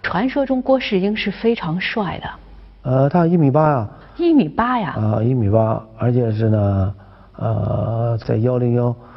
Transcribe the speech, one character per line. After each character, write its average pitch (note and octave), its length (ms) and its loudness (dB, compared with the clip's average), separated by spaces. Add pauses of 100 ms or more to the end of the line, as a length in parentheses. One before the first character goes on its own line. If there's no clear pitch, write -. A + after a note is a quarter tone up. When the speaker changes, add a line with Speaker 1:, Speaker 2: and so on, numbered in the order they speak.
Speaker 1:
传 G3+ 260 -4
说 C4+ 160 -2
中 C4+ 160 -2
郭 C4 200 0
世 G#3 200 -2
英 G#3 160 0
是 G#3+ 140 -4
非 A3+ 240 0
常 E3+ 260 -4
帅 F#3 400 -6
的。 - 680 -14
Speaker 2:
呃， C3 180 4
他 E3+ 200 4
一 F3 100 2
米 C#3+ 140 4
八 D3+ 120 4
啊。 C3+ 260 0 (280)
Speaker 1:
一 E4+ 160 2
米 A#3+ 160 4
八 A#3+ 300 -2
呀。 F3+ 180 -4
Speaker 2:
啊， G#2+ 240 0
一 B2 140 0
米 G#2+ 160 0
八， A2 340 2 (140)
而 A#2 120 0
且 A#2+ 200 2
是 A2 180 0
呢， G2+ 460 2 (400)
呃， A2+ 840 -2
在 A2+ 200 -2
幺 B2 200 0
零 A#2+ 160 0
幺， A#2+ 220 0 (220)